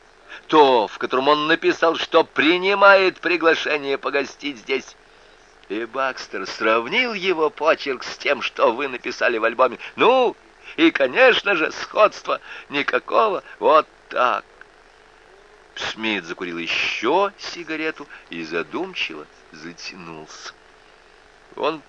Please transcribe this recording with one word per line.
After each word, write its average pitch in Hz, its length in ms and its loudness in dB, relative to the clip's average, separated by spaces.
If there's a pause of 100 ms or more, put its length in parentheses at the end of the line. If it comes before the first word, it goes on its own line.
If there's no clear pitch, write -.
(480)
То, 131 400 6
в - 100 -14
котором 127 300 -2
он 151 200 4
написал, 165 480 0
что 160 280 2
принимает 190 960 4
приглашение 151 800 0
погостить 139 600 -6
здесь». 127 380 -6 (760)
И 110 160 -6
Бакстер 120 600 -8
сравнил 120 680 -2
его 170 360 -2
почерк 143 540 -2
с - 140 -12
тем, 123 240 -2
что 123 300 0
вы 135 160 -4
написали 117 500 -4
в 110 80 -2
альбоме. 120 340 0 (160)
Ну, 220 400 4 (400)
и, 156 160 4
конечно 196 640 2
же, 156 160 -2
сходства - 680 0 (300)
никакого. 143 760 -2 (160)
Вот 127 280 4 (220)
так. 117 340 0 (1300)
Смит 107 500 -6
закурил 85 320 -8
ещё 151 800 -2
сигарету 160 720 -10 (220)
и 85 140 -10
задумчиво 82 800 -8 (260)
затянулся. 82 1000 -18 (1040)
Он 147 340 -6